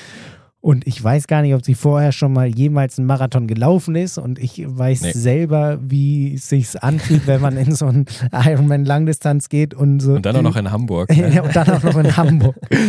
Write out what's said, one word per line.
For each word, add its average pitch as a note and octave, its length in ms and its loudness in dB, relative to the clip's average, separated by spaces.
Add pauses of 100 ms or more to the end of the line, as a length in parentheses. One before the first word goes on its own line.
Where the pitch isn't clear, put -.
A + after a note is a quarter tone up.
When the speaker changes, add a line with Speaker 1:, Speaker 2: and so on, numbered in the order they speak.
(640)
Speaker 1:
Und C3 240 0
ich B2 160 -8
weiß C#3 240 0
gar D3+ 140 0
nicht, C#3+ 140 0
ob B2 100 -2
sie C3 100 0
vorher D3 380 0
schon C3+ 220 -2
mal B2+ 120 2
jemals C3+ 520 -2
einen C3 80 0
Marathon B2+ 400 -2
gelaufen D#3 500 0
ist. F3+ 220 -6
Und C3 200 -8
ich B2+ 240 -8
weiß B2+ 380 -2
Speaker 2:
Nee. - 120 -4
Speaker 1:
selber, D3 680 0
wie C#3 540 -2
es - 160 -8
sich B2 320 -2
anfühlt, D3 440 0
wenn C3+ 140 2
man C3+ 160 -2
in C3+ 180 0
so D3 120 -2
einen C3+ 180 2 (160)
<laughs> B2 100 -2
Ironman-Langdistanz C#3+ 1160 0
geht D3 240 -2
und C#3 280 2
so. C3+ 160 2
Speaker 2:
Und G2 100 -2
dann A2+ 100 0
auch - 60 2
noch - 140 2
in G2 140 -2
Hamburg, G#2 380 -2
Speaker 1:
<laughs> D#3 80 6
Speaker 2:
ne? E3 180 4
Speaker 1:
Ja, F3 100 4
und D3+ 120 0
dann E3 140 2
auch F3+ 120 2
noch D3+ 140 2
in D3 180 2
Hamburg. D3 420 2 (320)